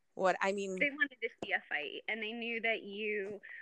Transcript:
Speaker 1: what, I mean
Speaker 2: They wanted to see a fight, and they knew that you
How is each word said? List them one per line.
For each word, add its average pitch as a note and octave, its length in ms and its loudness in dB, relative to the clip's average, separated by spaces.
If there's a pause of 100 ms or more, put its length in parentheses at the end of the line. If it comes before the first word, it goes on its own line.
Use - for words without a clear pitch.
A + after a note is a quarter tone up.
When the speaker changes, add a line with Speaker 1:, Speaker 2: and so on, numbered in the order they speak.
(140)
Speaker 1:
what, F#3 280 6
I G3 100 4
mean G3 260 -2
Speaker 2:
They F#3 120 6
wanted C#4+ 320 0
to A#3 60 -2 (160)
see F#3+ 80 -2
a F#3+ 160 0
fight, - 400 -4
and A3 140 -2
they G#3+ 100 -4
knew A#3 300 -2
that A3+ 200 2
you G#3 580 -2 (220)